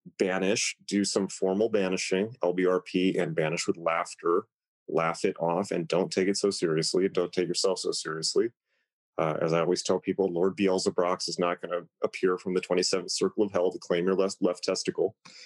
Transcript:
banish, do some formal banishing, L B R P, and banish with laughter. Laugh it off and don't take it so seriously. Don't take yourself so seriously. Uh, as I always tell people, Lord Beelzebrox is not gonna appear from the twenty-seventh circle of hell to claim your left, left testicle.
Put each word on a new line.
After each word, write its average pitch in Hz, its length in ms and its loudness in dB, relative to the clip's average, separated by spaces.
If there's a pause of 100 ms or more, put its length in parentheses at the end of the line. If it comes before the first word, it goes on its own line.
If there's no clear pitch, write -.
(180)
banish, 95 580 0 (100)
do 101 180 2
some 98 240 0
formal 98 400 0
banishing, 95 760 0
L 87 100 2
B 92 120 2
R 90 160 4
P, 90 380 0
and 80 160 -2
banish 80 320 0
with 101 100 0
laughter. 85 720 -2 (420)
Laugh 82 360 0
it 98 160 0
off 85 320 0
and 85 160 -2
don't 87 220 0
take 95 180 0
it 98 80 0
so 101 140 2
seriously. 87 580 0
Don't 90 240 -2
take 90 160 0
yourself 90 320 0
so 90 100 -4
seriously. 80 600 -2 (680)
Uh, 78 240 0
as 82 100 2
I 85 80 4
always 90 220 2
tell 92 180 0
people, 95 320 0
Lord 87 240 0
Beelzebrox 92 720 0
is 85 100 -6
not 87 220 0
gonna 87 220 -6 (200)
appear 92 360 0
from 92 160 -4
the 90 80 0
twenty-seventh 90 480 0
circle 104 340 0
of 98 80 -2
hell 90 180 2
to - 80 -6
claim 87 280 0
your 95 80 4
left, 95 260 0
left 90 240 0
testicle. - 500 -2 (320)